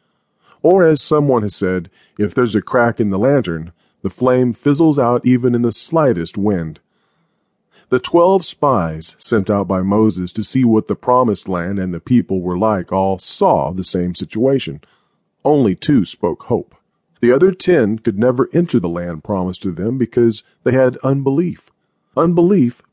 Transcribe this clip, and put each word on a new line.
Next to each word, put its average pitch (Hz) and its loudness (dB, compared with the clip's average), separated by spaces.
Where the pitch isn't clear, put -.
Or 180 4
as 156 2
someone 139 0
has 104 -6
said, 92 -4
if 104 -2
there's 117 0
a 101 0
crack 120 0
in 107 -2
the 95 -2
lantern, 92 -2
the 101 -4
flame 127 0
fizzles 147 2
out 120 2
even 123 2
in 120 0
the 117 0
slightest 123 -2
wind. 90 -2
The 127 2
twelve 175 2
spies 85 -4
sent 107 -2
out 101 0
by 95 -2
Moses 98 0
to 110 -6
see 131 -2
what 110 2
the 98 -2
promised 123 -2
land 92 -4
and 92 -6
the 82 -8
people 95 -2
were 90 -4
like 98 -2
all 95 -2
saw 92 0
the 92 -6
same 90 -4
situation. 110 -4
Only 139 2
two 127 0
spoke - -6
hope. - -6
The 120 4
other 175 4
ten 127 0
could 101 -4
never 123 0
enter 170 2
the 87 -4
land 85 -6
promised 92 -4
to 95 -4
them 107 -4
because 117 0
they 127 0
had 127 2
unbelief. 139 -2
Unbelief 170 2